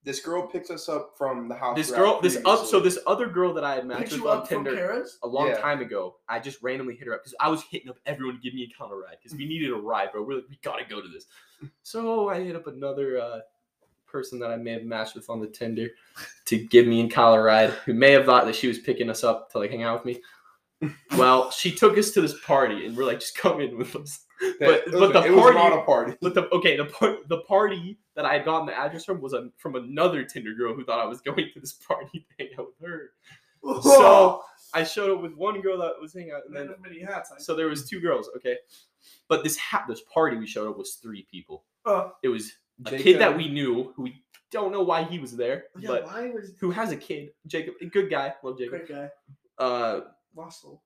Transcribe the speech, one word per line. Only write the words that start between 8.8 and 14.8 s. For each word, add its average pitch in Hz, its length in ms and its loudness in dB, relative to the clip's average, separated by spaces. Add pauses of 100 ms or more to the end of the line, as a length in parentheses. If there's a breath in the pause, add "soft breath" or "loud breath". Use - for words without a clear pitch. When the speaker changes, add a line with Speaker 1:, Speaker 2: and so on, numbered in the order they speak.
Speaker 2:
ride 87 240 -20
'cause 120 140 -20
we 143 100 -12
needed 156 240 -6
a 117 60 -4
ride, 104 340 -4
bro. 107 140 -8
We're 131 140 -6
like, 131 100 -14
"We 139 120 -20
gotta 113 240 -8
go 104 160 -14
to 92 60 -16
this." 82 200 -20 (580 loud breath)
So 226 440 -4
I 185 140 -4
hit 175 140 -8
up 160 100 -12
another, 139 540 -4
uh, 117 200 -8 (680)
person 127 340 -10
that 117 100 -6
I 117 60 -6
may 117 160 -8
have 113 120 -10